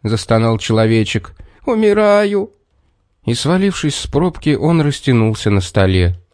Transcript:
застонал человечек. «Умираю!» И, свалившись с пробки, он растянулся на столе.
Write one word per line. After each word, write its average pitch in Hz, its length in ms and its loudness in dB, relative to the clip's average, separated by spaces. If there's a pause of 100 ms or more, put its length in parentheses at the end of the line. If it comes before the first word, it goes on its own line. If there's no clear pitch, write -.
застонал 113 540 0
человечек. 110 760 0 (300)
«Умираю!» 208 840 2 (720)
И, 113 80 -2
свалившись 180 640 -2
с - 120 -10
пробки, 156 480 -2
он 160 260 0
растянулся 113 680 0
на 101 100 2
столе. 92 600 0 (140)